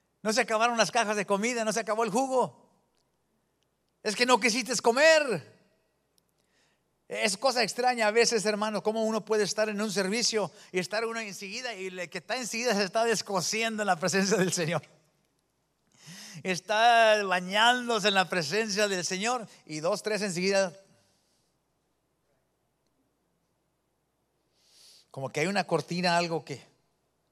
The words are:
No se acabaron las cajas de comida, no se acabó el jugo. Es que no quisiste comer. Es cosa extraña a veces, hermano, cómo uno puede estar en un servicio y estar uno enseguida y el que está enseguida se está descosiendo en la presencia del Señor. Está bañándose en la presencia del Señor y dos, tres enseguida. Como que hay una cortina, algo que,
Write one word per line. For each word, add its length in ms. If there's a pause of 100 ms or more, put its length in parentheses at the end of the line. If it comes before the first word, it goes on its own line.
(220)
No 100
se 100
acabaron 340
las 140
cajas 260
de 100
comida, 380
no 80
se 80
acabó 240
el 60
jugo. 600 (1300)
Es 120
que 120
no 120
quisiste 380
comer. 840 (1500)
Es 280
cosa 260
extraña 440
a 60
veces, 320
hermano, 380
cómo 200
uno 220
puede 180
estar 260
en 120
un 100
servicio 600 (180)
y 80
estar 260
uno 140
enseguida 560
y 120
el 220
que 100
está 180
enseguida 380
se 100
está 200
descosiendo 800
en 60
la 80
presencia 400
del 160
Señor. 300 (1600)
Está 800
bañándose 840
en 60
la 140
presencia 580
del 180
Señor 440 (180)
y 140
dos, 240
tres 180
enseguida. 500 (4000)
Como 200
que 100
hay 80
una 180
cortina, 500
algo 280
que, 200 (680)